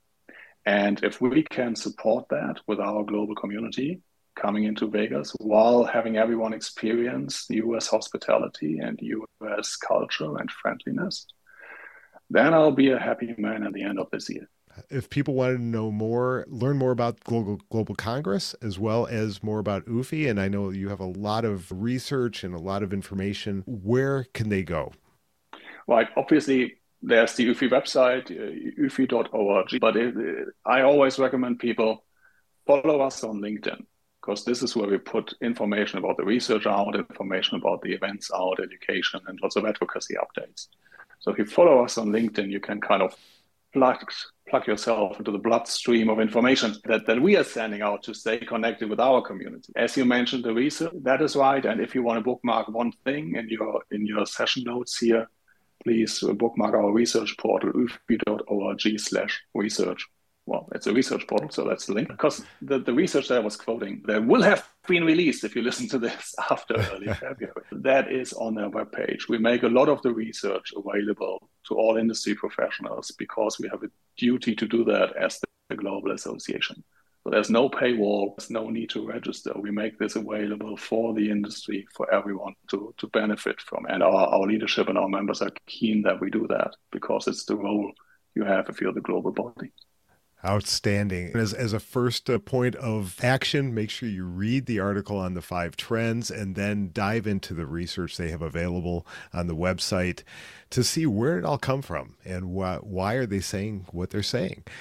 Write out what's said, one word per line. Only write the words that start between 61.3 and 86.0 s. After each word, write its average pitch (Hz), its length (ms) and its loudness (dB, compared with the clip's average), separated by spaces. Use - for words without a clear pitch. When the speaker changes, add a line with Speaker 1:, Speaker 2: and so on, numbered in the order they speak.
Speaker 1:
so - 140 -2
that's - 220 -2
the 95 60 -2
link. 113 240 -4
'Cause - 280 0
the, 139 160 0
the 123 160 -2
research 151 340 2
that 123 100 4
I - 20 2
was 104 160 -2
quoting, 110 500 -6
that 107 180 2
will 202 180 6
have 190 260 4
been 175 180 4
released 160 380 4
if 107 140 -4
you 117 60 0
listen 117 260 -2
to 135 100 -2
this - 440 -6
<laughs> - 80 0
after - 240 -2
early 101 400 -4
Speaker 2:
<laughs> - 100 -10
Speaker 1:
February. - 380 -10
That 131 400 2
is 127 200 -4
on 113 220 -4
their 104 160 -4
webpage. - 580 -6
We 117 100 0
make 120 260 4
a 120 40 6
lot 123 200 6
of 143 140 2
the 120 120 2
research 107 640 -4
available 101 760 -4
to - 80 -2
all 110 220 4
industry 113 400 0
professionals - 840 -4
because - 400 -2
we 120 100 -6
have 107 140 -10
a 107 80 -8
duty 123 380 2
to 110 140 -2
do 117 160 2
that 101 320 2
as - 240 -2
the - 80 -8
global 98 360 -4
association. - 720 -6
So - 60 -4
there's 104 200 2
no 120 180 6
paywall, 104 680 0
there's - 140 -12
no 113 200 -4
need 113 200 -6
to 110 140 -6
register. - 520 -8
We 104 160 -6
make 107 260 -4
this 107 160 -2
available 107 640 -4
for 113 360 0
the 107 160 2
industry, 104 640 -4
for - 220 -6
everyone 101 400 -2
to, 104 280 -4
to - 100 -8
benefit 107 520 0
from. - 260 -6
And 92 140 0
our, 95 280 6
our 98 180 4
leadership - 420 0
and 98 80 0
our 95 120 2
members 98 340 -2
are 98 80 -4
keen 107 360 0